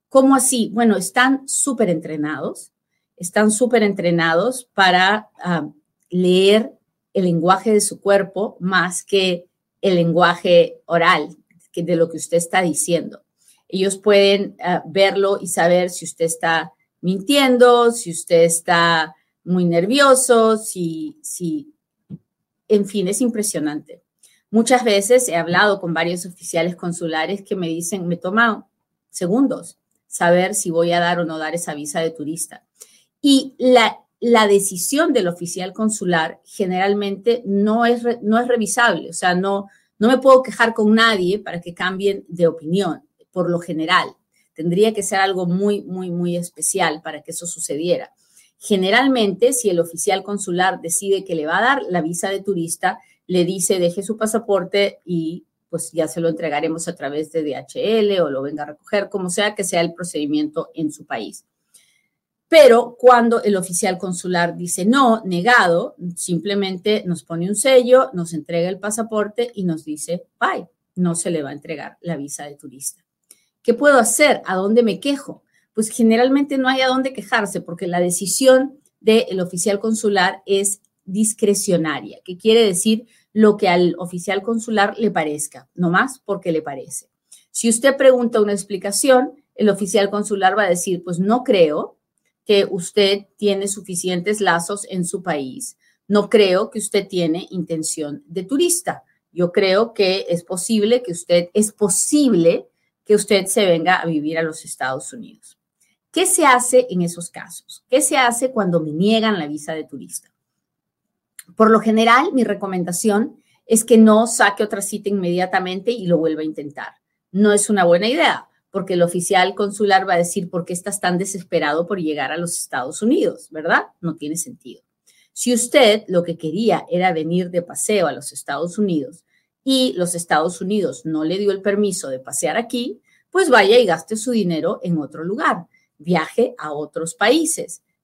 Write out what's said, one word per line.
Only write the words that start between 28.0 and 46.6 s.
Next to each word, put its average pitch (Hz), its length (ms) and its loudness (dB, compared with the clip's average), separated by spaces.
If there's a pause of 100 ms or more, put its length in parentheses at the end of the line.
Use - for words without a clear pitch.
"Me 175 100 -2
toma 208 520 -2 (420)
segundos 208 680 -2 (280)
saber 180 480 2
si - 160 -6
voy 170 220 0
a 175 80 2
dar 175 180 0
o 175 60 -2
no 160 120 -6
dar 156 200 -6
esa 170 180 -8
visa 147 260 -8
de 165 120 -2
turista". 160 520 -12 (560)
Y 269 380 2
la, 240 400 4 (220)
la 226 260 4
decisión 202 680 0
del 220 140 0
oficial 175 460 -8
consular 180 720 -2
generalmente 196 1000 -2
no 208 400 2
es 233 200 2
re-, 240 180 -2
no 214 160 2
es 240 80 0
revisable, 233 640 0
o - 20 -16
sea, 180 220 0
no, 196 320 -2 (320)
no 208 80 2
me 254 120 4
puedo 262 260 6
quejar 226 280 -2
con 214 220 2
nadie 214 460 2
para 170 200 -10
que 175 140 -14
cambien 190 540 -4
de 170 180 0
opinión, 165 560 -2 (300)
por 175 180 -2
lo 175 80 0
general. 160 580 -2 (380)
Tendría 180 400 2
que 208 80 -6
ser 190 160 -2
algo 190 280 0
muy, 196 360 -2
muy, 185 280 -10
muy 175 260 -4
especial 170 680 -4